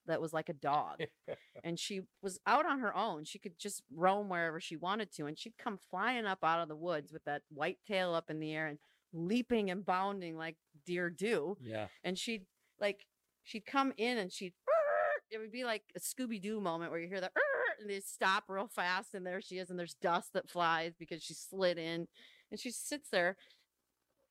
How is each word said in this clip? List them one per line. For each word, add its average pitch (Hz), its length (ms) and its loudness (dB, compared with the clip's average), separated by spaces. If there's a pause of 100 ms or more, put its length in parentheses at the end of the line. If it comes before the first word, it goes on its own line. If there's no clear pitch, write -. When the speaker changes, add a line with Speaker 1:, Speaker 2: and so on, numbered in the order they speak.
Speaker 1:
that 160 140 2
was 160 120 -4
like 160 160 -2
a 165 40 -6
dog, 139 500 0 (240)
Speaker 2:
<laughs> - 360 -10
Speaker 1:
and 170 160 -4
she 196 220 -4 (220)
was 190 240 -6
out 277 200 6
on 277 140 2
her 202 140 0
own. 175 300 0
She 196 140 -10
could 180 200 -12
just - 240 -8 (100)
roam 190 360 4
wherever 165 320 0
she 160 160 -8
wanted 190 360 -2
to, 151 140 -4
and 151 120 -6
she'd - 200 -12
come 208 200 -4
flying 220 480 0
up 190 160 0
out 165 180 4
of 160 80 -2
the 156 80 -6
woods 156 360 -2
with 156 120 -12
that 147 240 -2
white 156 380 -2
tail 185 280 2
up 165 160 0
in 156 80 -2
the 156 140 -2
air 156 140 0
and 147 120 -6 (340)
leaping 208 580 2
and 185 140 -4
bounding 185 520 0
like 160 200 -6 (280)
deer 175 260 0
do. 185 480 0
Speaker 3:
Yeah. 110 280 -4 (160)
Speaker 1:
And 185 160 -2
she'd, 220 260 -4 (340)
like, 202 280 0 (360)
she'd - 240 -8
come 269 300 4
in 240 220 2
and 185 120 -4
she'd, 185 220 -8 (800)
it 440 80 -6
would 220 120 -8
be 247 140 -4
like 220 180 0 (140)
a - 40 -6
Scooby-Doo 220 600 -2
moment 165 300 0
where 165 100 -2
you 170 80 -6
hear 190 120 -2
the, 185 100 -2 (500)
and 208 80 -8
they 196 120 -2
stop 202 480 2
real 196 200 -2
fast, 185 460 0
and 185 120 -6
there 185 140 -2
she 185 180 -8
is, 180 120 -6
and 180 80 -4
there's 170 160 -6
dust 180 380 2
that 185 160 -2
flies 170 480 2
because 165 260 -8
she 160 120 -8
slid 180 440 2
in, 165 280 -2 (440)
and 214 80 -6
she - 120 -4
sits - 400 -6
there, 185 260 4 (920)